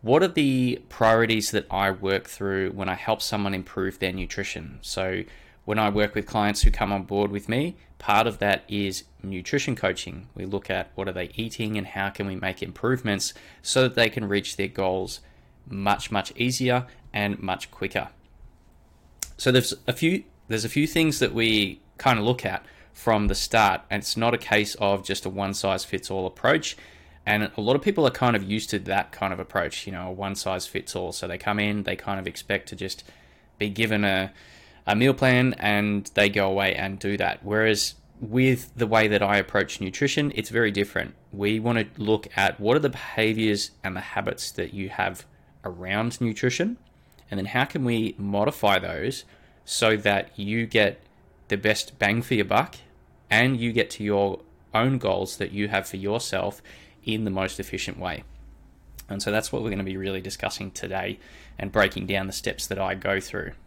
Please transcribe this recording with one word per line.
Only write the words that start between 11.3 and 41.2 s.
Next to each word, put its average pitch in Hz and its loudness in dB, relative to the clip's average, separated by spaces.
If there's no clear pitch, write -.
eating 110 -4
and 98 -6
how 98 -4
can 98 -6
we 95 -6
make 92 -6
improvements 110 -2
so - 2
that 127 2
they 113 4
can 110 -4
reach 101 -2
their 98 -2
goals 95 -4
much, 98 -2
much 101 -2
easier 127 0
and 101 -2
much 95 -6
quicker. - -6
So 127 2
there's 123 4
a 113 0
few, 165 2
there's 110 0
a - -2
few 147 2
things 160 2
that 120 2
we 107 2
kinda 117 4
look 120 2
at 95 -4
from 104 2
the 98 2
start, 101 4
and 101 -2
it's - -4
not 117 2
a 117 0
case 107 0
of 98 2
just - -4
a 98 -4
one-size-fits-all 95 -2
approach. 139 0
And 104 2
a 110 -4
lot 117 4
of 139 0
people 170 4
are 120 4
kind 123 2
of 98 2
used 104 -4
to 101 0
that 95 -2
kind 95 -4
of 92 -8
approach, - -4
you 95 -10
know, 90 -10
a 92 -8
one-size-fits-all. 95 -6
So - -8
they 87 -6
come 104 -2
in, 104 -2
they 92 -4
kind 98 -6
of 92 -8
expect - -4
to 104 -12
just - -8
be 104 0
given 107 2
a, 95 0
a 104 6
meal 127 6
plan, 127 4
and 104 0
they 104 6
go 101 4
away 95 2
and 95 -4
do 98 -2
that. 90 -2
Whereas 107 2
with 127 2
the 117 0
way 110 6
that 104 4
I 101 4
approach 98 0
nutrition, 143 0
it's - -4
very 113 2
different. - -2